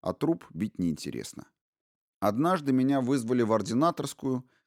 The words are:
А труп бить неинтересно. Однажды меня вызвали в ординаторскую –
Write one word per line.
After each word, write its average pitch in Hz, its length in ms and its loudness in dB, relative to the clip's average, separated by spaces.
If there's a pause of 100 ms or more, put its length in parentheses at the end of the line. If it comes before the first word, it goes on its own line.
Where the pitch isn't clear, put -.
А - 120 -2
труп 165 380 -2
бить 98 280 -6
неинтересно. 73 680 -6 (760)
Однажды 139 500 2
меня 131 300 4
вызвали 123 420 2
в 107 80 2
ординаторскую – 127 960 0 (220)